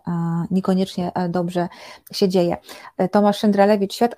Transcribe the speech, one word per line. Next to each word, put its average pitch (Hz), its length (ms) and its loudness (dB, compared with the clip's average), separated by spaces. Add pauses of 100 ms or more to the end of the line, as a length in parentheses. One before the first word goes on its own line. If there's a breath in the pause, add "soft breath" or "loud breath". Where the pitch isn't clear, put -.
e, 170 440 -2
niekoniecznie, 185 600 -2
e, 180 160 -2
dobrze 175 400 -2 (420 loud breath)
się 202 180 0
dzieje. 180 280 2 (400 loud breath)
E, 185 120 0
Tomasz 202 280 2
Szyndralewicz, 202 560 2
świat, 233 240 0